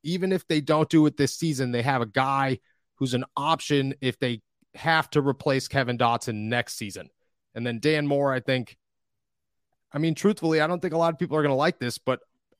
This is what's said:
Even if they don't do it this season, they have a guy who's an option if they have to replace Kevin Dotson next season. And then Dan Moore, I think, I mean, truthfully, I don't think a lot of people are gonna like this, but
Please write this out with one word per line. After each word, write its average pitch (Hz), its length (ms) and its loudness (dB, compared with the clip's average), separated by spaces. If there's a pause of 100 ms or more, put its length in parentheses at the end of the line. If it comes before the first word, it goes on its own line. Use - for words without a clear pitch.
Even 185 300 -2
if 185 140 -2
they 156 140 2
don't 156 280 2
do 156 180 6
it 147 100 0
this 139 180 0
season, 135 380 -2
they 120 100 -2
have 131 200 0
a 117 40 -2
guy 135 540 0 (360)
who's 127 180 -2
an 127 100 0 (120)
option 143 640 0
if 127 200 -2
they 120 220 -2 (320)
have 160 360 0
to 151 100 2
replace 135 480 0
Kevin 123 280 -2
Dotson 117 520 -2
next 120 260 -4
season. 98 340 -12 (460)
And 113 100 -6
then 120 140 -4
Dan 147 300 0
Moore, 139 240 0
I 127 80 -2
think, 127 360 -4 (1160)
I 147 60 -4
mean, 160 180 0
truthfully, 165 440 2
I 151 60 2
don't 175 160 -2
think 175 120 -4
a 165 40 0
lot 165 140 2
of 160 80 -8
people 156 160 -2
are 156 60 2
gonna 143 120 4
like 151 240 0
this, 123 180 -4
but 127 220 -2 (420)